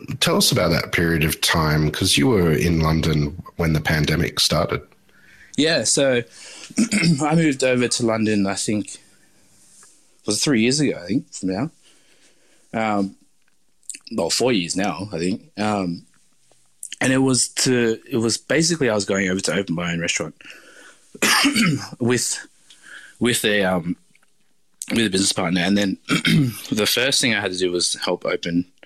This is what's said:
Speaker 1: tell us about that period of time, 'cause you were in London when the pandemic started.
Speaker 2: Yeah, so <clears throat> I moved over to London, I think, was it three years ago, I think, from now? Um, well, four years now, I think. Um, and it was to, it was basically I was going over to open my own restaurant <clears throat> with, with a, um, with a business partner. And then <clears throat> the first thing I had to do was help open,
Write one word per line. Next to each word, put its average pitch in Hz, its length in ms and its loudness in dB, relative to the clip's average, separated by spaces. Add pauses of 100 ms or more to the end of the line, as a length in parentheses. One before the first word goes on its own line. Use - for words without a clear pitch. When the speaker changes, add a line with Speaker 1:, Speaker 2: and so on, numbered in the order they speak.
(200)
Speaker 1:
tell 170 160 2
us - 160 2
about 90 180 2
that - 220 0
period 82 320 2
of 78 160 -2
time, 76 500 2
'cause - 260 0
you 143 120 2
were 90 240 4
in 80 280 2
London 78 640 0 (140)
when 82 160 0
the 78 80 2
pandemic - 600 0
started. - 420 0 (760)
Speaker 2:
Yeah, 147 280 2
so 131 380 2 (540)
<clears throat> 170 460 2
I 151 120 2
moved 151 300 2
over 123 240 4
to 120 180 -2
London, 107 400 2
I 98 80 -2
think, - 440 -4 (1300)
was - 100 -2
it - 60 -2
three 131 180 2
years 127 200 2
ago, 92 220 0
I 87 40 -14
think, 120 260 -4
from - 160 -6
now? 104 220 -2 (1040)
Um, 104 420 0 (960)
well, 92 180 -2
four 123 220 2
years 85 240 -2
now, 95 360 -4
I 82 60 -6
think. 90 400 -4
Um, 101 460 -2 (960)
and 127 120 2
it 131 60 2
was 131 300 2
to, 120 500 0 (100)
it 127 100 -2
was 113 180 0
basically 156 540 0
I 107 40 2
was 101 120 -2
going 98 220 0
over 92 120 -2
to - 140 -2
open 95 200 -2
my 85 180 -4
own 85 80 -4
restaurant 82 340 -4 (880)
<clears throat> 214 760 0
with, - 480 0 (760)
with 113 240 2
a, 104 200 2
um, 87 320 0 (960)
with 117 160 2
a 101 40 0
business 95 220 0
partner. 90 280 -2
And 95 160 2
then 101 260 0
<clears throat> - 60 -20 (640)
the 104 220 0
first 135 280 0
thing 120 140 2
I 101 60 0
had 98 120 -2
to 90 60 -8
do 92 140 0
was 87 220 -2 (100)
help 90 200 -2
open, 87 420 -2 (200)